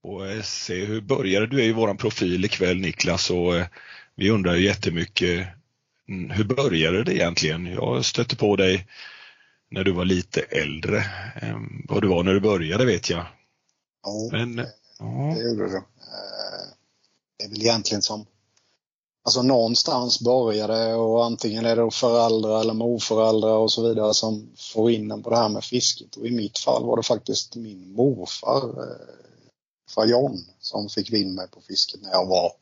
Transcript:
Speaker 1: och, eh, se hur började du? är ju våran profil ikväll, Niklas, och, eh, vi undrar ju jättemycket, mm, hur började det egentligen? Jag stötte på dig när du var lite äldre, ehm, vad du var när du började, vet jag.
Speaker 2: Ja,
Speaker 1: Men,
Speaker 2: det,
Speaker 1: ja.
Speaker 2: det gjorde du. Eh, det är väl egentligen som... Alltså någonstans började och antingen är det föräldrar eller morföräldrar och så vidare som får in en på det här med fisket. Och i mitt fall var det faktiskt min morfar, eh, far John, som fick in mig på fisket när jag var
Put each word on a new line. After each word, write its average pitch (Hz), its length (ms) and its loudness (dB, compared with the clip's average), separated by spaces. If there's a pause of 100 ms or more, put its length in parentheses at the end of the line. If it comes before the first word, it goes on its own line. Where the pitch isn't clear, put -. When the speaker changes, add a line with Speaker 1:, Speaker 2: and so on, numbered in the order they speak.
Speaker 1:
och, 95 240 -10
eh, 104 160 -6
se 92 420 -6
hur 107 160 -4
började 101 460 0
du? 135 140 0
är 117 40 4
ju 113 80 4
våran 110 240 2
profil 92 480 0
ikväll, 92 360 0
Niklas, 90 500 -2
och, 90 260 2
eh, 87 100 0 (500)
vi 95 140 2
undrar 92 240 4
ju 90 100 4
jättemycket, 90 840 0 (640)
mm, 90 220 -8
hur 101 140 0
började 90 600 2
det - 100 0
egentligen? 85 520 0
Jag 117 380 -2
stötte - 320 -2
på 104 200 4
dig 95 300 2 (840)
när 95 140 -4
du 95 80 2
var 90 120 0
lite 92 360 0
äldre, 80 640 -2 (380)
ehm, 110 460 -10
vad 101 140 2
du 101 60 6
var 87 140 4
när 92 100 4
du 98 80 6
började, 98 440 2
vet 95 260 0
jag. 85 160 -4 (760)
Speaker 2:
Ja, 107 300 -6
Speaker 1:
Men, 117 240 -4
Speaker 2:
det, 120 120 -6 (300)
Speaker 1:
ja. 127 380 -4
Speaker 2:
det 113 140 -4
gjorde 98 200 -2
du. 95 60 -6
Eh, 95 60 -8 (1600)
det 104 60 -12
är 101 40 -16
väl 104 140 -8
egentligen 110 400 0
som... 107 240 -10 (1000)
Alltså 120 180 2
någonstans 123 800 2
började 113 760 0
och 113 300 2
antingen 117 420 -2
är 117 100 4
det 117 140 2
föräldrar 113 720 2
eller 113 140 0
morföräldrar 110 840 2
och 110 160 4
så 117 160 2
vidare 107 260 2
som 107 360 -2 (240)
får 113 160 4
in 107 200 0
en 107 120 -8
på 113 80 -6
det 113 60 4
här 113 120 4
med 104 160 -4
fisket. - 520 -4
Och 113 100 -8
i 120 40 -2
mitt 113 280 -4
fall 123 280 0
var 117 100 2
det 113 60 0
faktiskt - 540 -2
min 98 360 -14
morfar, 123 760 0 (140)
eh, - 320 -14 (800)
far 110 120 2
John, 120 320 4 (220)
som 104 280 -8
fick 107 240 -4
in 98 220 0
mig 92 160 -10
på - 100 -20
fisket - 420 -4
när 92 80 -14
jag 92 160 2
var 90 360 2